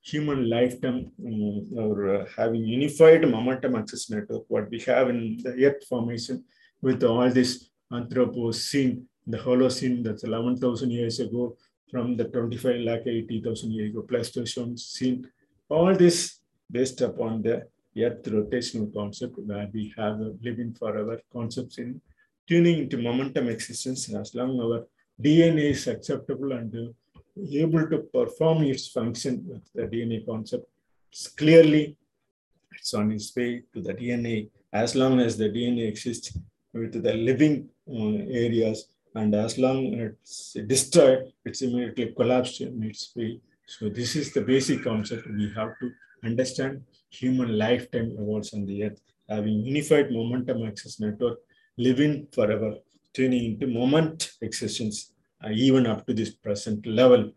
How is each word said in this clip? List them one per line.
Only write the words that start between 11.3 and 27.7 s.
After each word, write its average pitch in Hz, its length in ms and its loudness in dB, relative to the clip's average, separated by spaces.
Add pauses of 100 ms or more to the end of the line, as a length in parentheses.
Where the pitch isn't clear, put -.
from 123 260 -4
the 113 100 -2
twenty-five 120 560 -2
lakh 117 260 -2
eighty 113 340 -4
thousand 113 300 -6
years 107 180 -4
ago, 107 140 -8
Pleistocene, 123 1200 -4 (400)
all 175 280 4
this - 460 4 (280)
based 127 320 0
upon 113 400 -2
the 113 240 0 (320)
Earth 120 260 0
rotational 107 680 -2
concept, 104 460 -8
where 104 340 -6
we 107 240 -6
have 107 220 -4
a 110 240 -6
living 117 340 -6
forever 110 420 -6 (140)
concepts 120 460 -8
in 123 200 -10 (480)
tuning 170 320 4
into 131 180 -4
momentum 123 500 -2
existence, 117 680 -8
as 104 220 -8
long 127 240 -2
our 117 260 -2 (340)
D 151 220 6
N 165 160 6
A 147 140 2
is - 160 -2
acceptable 131 640 -4
and, 117 240 -6
uh, 117 160 -8 (600)
able 160 380 2